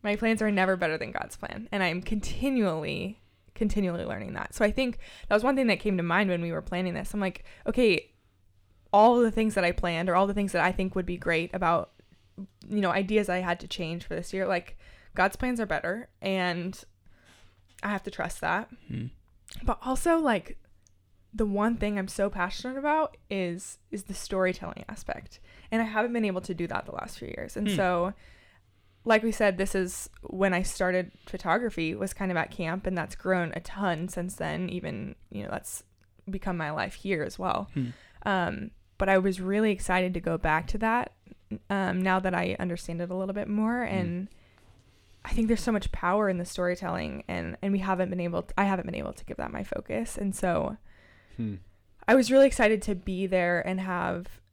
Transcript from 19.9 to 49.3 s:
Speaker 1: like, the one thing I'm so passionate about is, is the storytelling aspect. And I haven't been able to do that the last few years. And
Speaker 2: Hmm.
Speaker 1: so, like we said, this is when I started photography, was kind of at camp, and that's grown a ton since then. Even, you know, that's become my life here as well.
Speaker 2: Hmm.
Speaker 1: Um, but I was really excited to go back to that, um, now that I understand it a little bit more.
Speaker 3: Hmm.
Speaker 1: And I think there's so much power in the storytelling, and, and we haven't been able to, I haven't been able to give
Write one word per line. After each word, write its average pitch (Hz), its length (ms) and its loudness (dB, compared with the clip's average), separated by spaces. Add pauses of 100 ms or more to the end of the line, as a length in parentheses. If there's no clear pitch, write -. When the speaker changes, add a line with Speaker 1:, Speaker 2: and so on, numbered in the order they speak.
Speaker 1:
like, 254 400 0 (800)
the 214 100 2
one 208 320 2
thing 208 200 0
I'm 196 100 -4
so 202 220 0
passionate 208 480 -4
about 294 400 0 (120)
is, 185 480 -4 (140)
is 196 120 -8
the - 100 -10
storytelling - 760 -2
aspect. - 500 -10 (320)
And 226 100 2
I 226 40 2
haven't 220 280 2
been 226 120 2
able 185 160 0
to 185 120 -6
do 165 140 -4
that - 180 -4
the - 60 -12
last - 260 -10
few - 120 -10
years. - 280 -10
And 208 120 0
Speaker 2:
Hmm. 196 60 2
Speaker 1:
so, 180 380 2 (920)
like 220 180 6
we 226 80 2
said, 202 260 2
this 196 180 0
is 180 340 -4 (120)
when 190 320 2
I 180 80 2
started 185 500 0 (140)
photography, 180 680 0
was 190 180 -4
kind 190 180 -2
of 175 60 0
at - 140 -2
camp, 175 360 -4
and 185 100 -2
that's 160 180 -4
grown 175 400 0
a 165 40 -4
ton 175 500 -2
since 180 260 -6
then. 160 340 -4
Even, - 460 -8 (160)
you 101 120 -8
know, - 60 -10
that's - 340 -10 (460)
become 190 260 -4
my 160 160 -4
life 170 240 -4
here 180 280 -2
as - 160 -8
well. 190 340 -4
Speaker 2:
Hmm. 131 140 -2 (380)
Speaker 1:
Um, 190 460 -2 (280)
but 190 100 2
I 190 80 8
was 190 240 2
really 202 300 2
excited 185 420 0
to 180 80 -2
go 165 160 -2
back 160 300 2
to - 120 0
that, 226 340 0 (560)
um, 185 320 0
now 185 180 4
that 185 160 0
I 175 240 0
understand 170 420 -4
it 175 80 -4
a 185 60 -4
little 190 180 -2
bit 208 160 -4
more. 220 360 0
Speaker 3:
Hmm. - 100 -2
Speaker 1:
And 180 320 -2 (960)
I - 40 -10
think 226 180 4
there's 226 160 2
so 240 80 2
much 208 200 0
power 202 380 2
in 185 80 0
the 175 80 -4
storytelling, 180 840 -4
and, 170 360 -6
and 196 100 2
we 202 60 2
haven't 185 320 0
been 180 100 -4
able 170 220 -2
to, - 120 -10
I 202 100 4
haven't 190 200 0
been - 100 -6
able - 180 -6
to - 120 -14
give - 120 -10